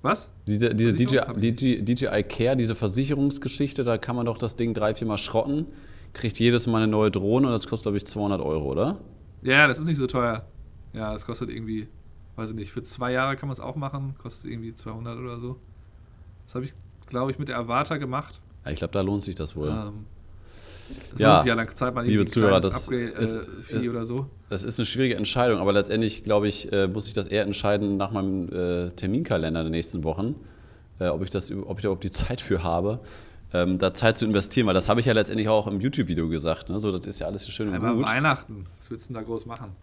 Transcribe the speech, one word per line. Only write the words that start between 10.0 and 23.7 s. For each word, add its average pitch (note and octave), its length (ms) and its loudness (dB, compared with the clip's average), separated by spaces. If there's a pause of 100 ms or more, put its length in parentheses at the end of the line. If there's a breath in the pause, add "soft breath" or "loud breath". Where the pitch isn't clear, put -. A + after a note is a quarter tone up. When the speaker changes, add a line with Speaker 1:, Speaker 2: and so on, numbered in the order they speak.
Speaker 1:
teuer. A#2+ 380 0 (480)
Ja, A2 180 -6
das G#2+ 140 -8
kostet A#2 240 -6
irgendwie, A2 400 -6 (480)
weiß A2 140 -6
ich A2 40 -8
nicht, G#2 160 -10
für - 100 -8
zwei B2 300 -6
Jahre C3 240 0
kann C#3 140 -8
man's B2+ 100 -6
auch C3 160 -8
machen, C#3 420 -6
kostet - 340 -14
irgendwie A2+ 220 -10
zweihundert A2+ 460 -10
oder B2 220 -10
so. B2+ 160 -8 (880 soft breath)
Das - 100 -14
hab B2+ 80 -4
ich, C#3 80 -10 (360)
glaub B2+ 220 -2
ich, C3+ 80 -4
mit C#3 120 -6
der A#2+ 80 -4
Avata B2 400 0
gemacht. C#3 420 -8 (240)
Speaker 2:
Ja, - 80 -6
ich D#2+ 80 -4
glaub, E2+ 140 -4
da G2 80 2
lohnt G2 220 0
sich F#2 120 -4
das D#2 220 -8
wohl. D2+ 100 -4
Speaker 1:
Ähm, G#2+ 380 -6 (1040 loud breath)
das - 100 -12
Speaker 2:
Ja, G#2+ 80 8
Speaker 1:
lohnt F2+ 120 10
sich A#2+ 80 4
ja, A2+ 60 4
dann A2+ 200 -2
zahlt B2+ 180 -2
man A#2+ 120 -2
Speaker 2:
liebe G#2+ 160 6
Speaker 1:
irgendwie F#2 100 2
ein - 20 -4
Speaker 2:
Zuhörer, G2+ 280 6
Speaker 1:
kleines F#2 120 2
Speaker 2:
das - 140 0
Speaker 1:
Upgrade, A#2 360 -2
Speaker 2:
ist, A2 120 -2
Speaker 1:
äh, A2 40 -4 (220)
Fee - 240 -4